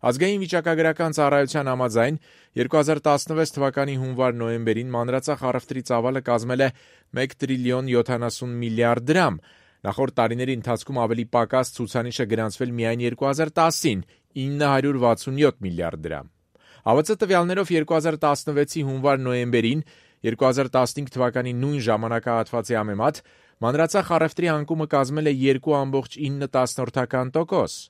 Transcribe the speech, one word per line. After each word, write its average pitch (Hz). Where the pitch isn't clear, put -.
Ազգային 160
վիճակագրական 160
ծառայության 143
համաձայն, 127
երկու 131
հազար 147
տասնվեց 156
թվականի 139
հունվար-նոյեմբերին 120
մանրածախ 127
առևտրի 127
ծավալը 127
կազմել 123
է 131
մեկ 131
տրիլիոն 127
յոթանասուն 120
միլիարդ 117
դրամ։ 147
Նախորդ 131
տարիների 123
ընթացքում 120
ավելի 113
պակաս 123
ցուցանիշ 120
է 117
գրանցվել 113
միայն 117
երկու 135
հազար 151
տասին՝ 156
ինը 143
հարյուր 135
վաթսուն 127
յոթ 139
միլիարդ 85
դրամ։ 76
Ա 113
Վ 135
Ծ 214
տվյալներով 185
երկու 160
հազար 156
տասնվեցի 147
հունվար-նոյեմբերին 131
երկու 113
հազար 131
տասնհինգ 131
թվականի 123
նույն 135
ժամանակահատվածի 113
համեմատ 107
մանրածախ 156
առևտրի 165
անկումը 151
կազմել 147
է 143
երկու 135
ամբողջ 135
ինը 139
տասնորդական 127
տոկոս։ 160